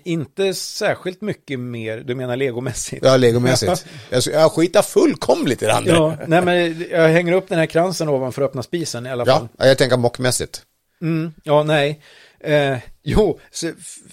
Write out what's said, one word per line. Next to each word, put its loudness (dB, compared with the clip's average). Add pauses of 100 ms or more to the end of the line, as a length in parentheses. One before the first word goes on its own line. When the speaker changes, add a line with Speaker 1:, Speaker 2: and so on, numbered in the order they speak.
Speaker 1:
inte -4
särskilt -6
mycket -8
mer, -8
du -8
menar -6
legomässigt? -6
Speaker 2:
Ja, 6
legomässigt. 2 (120)
Speaker 1:
<laughs> -20
Speaker 2:
Jag, 0 (100)
jag 4
skitar 2
fullkomligt 0
i -2
det 2
andra. 0
Speaker 1:
Ja, 2 (100)
nej, 2
men 0
jag 4
hänger 2
upp 0
den -2
här 2
kransen -2
ovanför -2
öppna -4
spisen -8
i -12
alla -4
fall. 4 (100)
Speaker 2:
Ja, 0
jag 6
tänker 2
mockmässigt. -2 (400)
Speaker 1:
Mm, -4 (100)
ja, 2
nej. 0 (380)
Eh, 0 (260)
jo, 0 (120)
se-, -8
f-, -20 (160)